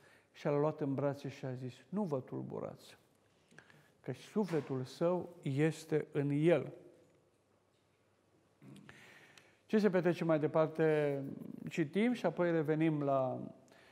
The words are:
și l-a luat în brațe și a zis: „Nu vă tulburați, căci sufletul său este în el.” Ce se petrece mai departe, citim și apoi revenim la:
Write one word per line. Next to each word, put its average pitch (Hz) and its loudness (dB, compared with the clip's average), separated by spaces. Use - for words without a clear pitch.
și - -10
l-a 147 2
luat 151 0
în 139 -2
brațe 139 -2
și - -12
a 127 -6
zis: 127 -10
„Nu 208 -2
vă 147 -2
tulburați, - -10
căci 127 -8
sufletul 151 -2
său 170 -2
este 151 0
în 143 -2
el.” 151 4
Ce 220 2
se 202 4
petrece 175 2
mai 160 4
departe, 151 2
citim 196 0
și - -4
apoi 175 2
revenim 156 2
la: 131 0